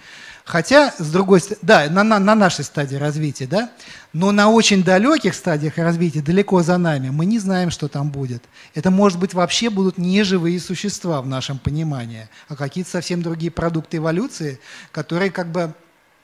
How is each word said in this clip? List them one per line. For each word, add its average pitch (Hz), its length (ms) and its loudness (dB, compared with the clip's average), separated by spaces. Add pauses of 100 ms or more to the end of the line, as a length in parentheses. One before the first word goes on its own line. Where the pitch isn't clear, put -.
(440)
Хотя, 254 540 2
с 156 120 -4
другой 185 300 4
стороны, - 200 -8
да, 156 300 4
на, 190 120 2
на, 220 160 4
на 196 160 4
нашей 190 300 2
стадии 139 320 -4
развития, 147 500 -4
да, 202 240 -2 (440)
но 185 180 2
на 208 160 6
очень 220 340 4
далёких 190 520 4
стадиях 156 420 -2
развития, 165 460 0
далеко 185 400 2
за 180 160 2
нами, 143 320 0
мы 151 160 0
не 226 120 0
знаем, 185 320 -2
что - 180 -6
там 143 220 -4
будет. 131 320 -8 (320)
Это, 170 160 0
может 190 280 4
быть, 185 160 -4
вообще 180 340 0
будут 190 300 -2
не 185 240 0
живые 180 360 0
существа 170 640 -6
в 123 60 -10
нашем 131 320 -6
понимании, 127 680 -6 (200)
а 147 80 -12
какие-то 147 340 -6
совсем 175 320 -4
другие 165 300 -6
продукты 165 460 -4
эволюции, 160 600 -4 (320)
которые 170 400 -4
как 170 220 -8
бы 165 220 -4 (500)